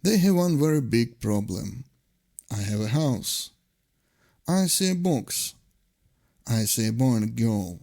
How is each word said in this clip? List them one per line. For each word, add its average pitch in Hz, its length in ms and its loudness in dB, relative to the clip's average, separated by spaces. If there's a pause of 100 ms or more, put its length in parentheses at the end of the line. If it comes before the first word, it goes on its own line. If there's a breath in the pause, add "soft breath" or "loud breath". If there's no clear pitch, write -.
They 208 160 4
have 185 180 6
one 175 220 2
very 151 220 2
big 117 400 0
problem. 104 640 -4 (640)
I 101 120 -4
have 107 180 -2
a 107 80 -2
house. 131 600 -2 (1000)
I 185 180 2
see 185 240 2
a 185 40 0
box. 175 600 -2 (920)
I 113 180 0
see 110 240 0
a 110 40 -2
boy 123 240 2
and 107 80 0
a - 20 -2
girl. 107 560 -2